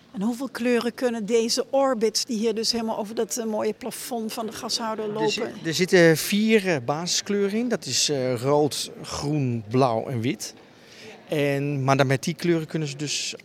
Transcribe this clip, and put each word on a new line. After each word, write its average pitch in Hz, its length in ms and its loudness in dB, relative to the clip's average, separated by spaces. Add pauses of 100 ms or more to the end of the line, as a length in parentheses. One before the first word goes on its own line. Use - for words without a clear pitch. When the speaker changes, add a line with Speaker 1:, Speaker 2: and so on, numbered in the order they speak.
(140)
Speaker 1:
En 196 80 -4
hoeveel 240 260 -2
kleuren 233 460 0
kunnen 233 320 -2
deze 233 440 2
orbits, 254 540 2
die 233 140 -4
hier 226 160 0
dus 214 180 0
helemaal 226 260 -2
over 220 160 -6
dat, 226 220 -2
eh, 233 80 -4
mooie 220 280 -2
plafond 226 600 -8
van 226 140 -6
de 208 60 -8
gashouder 220 520 -6
Speaker 2:
Er 214 80 -4
Speaker 1:
lopen? 214 180 0
Speaker 2:
zi-, 208 120 -4 (220)
er 160 100 -2
zitten 170 420 8
vier, 208 520 2
eh, 170 160 2
basiskleuren 196 720 -2
in. 247 100 -2
Dat 202 180 -4
is, 131 220 0
eh, 127 260 0
rood, 139 560 2 (120)
groen, 139 680 -2
blauw 123 360 4
en 117 140 -4
wit. 135 340 -4 (720)
En, 143 560 0
maar 135 120 6
dan 135 100 4
met 131 160 2
die 170 120 -2
kleuren 165 320 0
kunnen 156 220 -4
ze 139 80 -10
dus - 380 -6 (100)